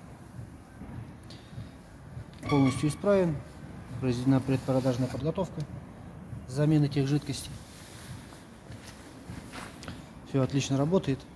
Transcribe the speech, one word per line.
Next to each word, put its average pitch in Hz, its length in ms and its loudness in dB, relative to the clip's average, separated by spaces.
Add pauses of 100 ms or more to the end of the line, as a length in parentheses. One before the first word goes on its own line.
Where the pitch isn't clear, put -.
(2500)
Полностью 139 400 6
исправен, 185 460 4 (640)
произведена 127 400 6
предпродажная 127 680 2
подготовка, 156 540 -2 (840)
замена 147 420 6
тех 139 200 4
жидкостей. 143 420 0 (2750)
Все 135 140 4
отлично 135 340 2
работает. 147 440 4 (140)